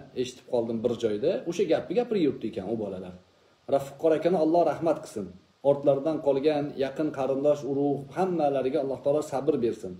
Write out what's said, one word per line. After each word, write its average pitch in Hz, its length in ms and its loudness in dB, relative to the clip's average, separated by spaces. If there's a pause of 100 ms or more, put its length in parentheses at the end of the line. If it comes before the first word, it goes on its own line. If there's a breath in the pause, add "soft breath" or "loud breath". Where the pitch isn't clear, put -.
(160)
eshitib - 340 -6
qoldim 117 320 0
bir 120 120 2
joyda. 113 380 0 (140)
O'sha - 180 -2
gapni 160 320 0
gapirib 233 260 0
yuribdi 135 260 0
ekan 95 220 -8
u 117 80 -2
bolalar. 95 360 -8 (560 soft breath)
Rafiq 139 280 -2
Qorakani 160 400 2
Alloh 160 280 4
rahmat 151 360 0
qilsin. - 240 -10 (380)
Ortlaridan 143 580 2
qolgan 143 420 2 (140)
yaqin 135 340 -2
qarindosh, 139 540 0
urug' 139 360 0 (120)
hammalariga 151 680 0
Alloh 135 200 -4
taolo 147 200 2
sabr 143 360 0
bersin. 110 420 -2